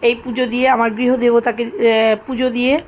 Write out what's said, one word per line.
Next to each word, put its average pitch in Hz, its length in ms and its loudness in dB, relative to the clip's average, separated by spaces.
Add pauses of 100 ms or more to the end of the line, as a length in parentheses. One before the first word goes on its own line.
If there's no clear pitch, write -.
এই 240 140 2
পুজো 247 300 -4
দিয়ে, 247 240 0
আমার 233 220 2
গৃহদেবতাকে, 233 720 0
আহ, 220 520 2 (120)
পুজো 254 220 -2
দিয়ে 247 380 0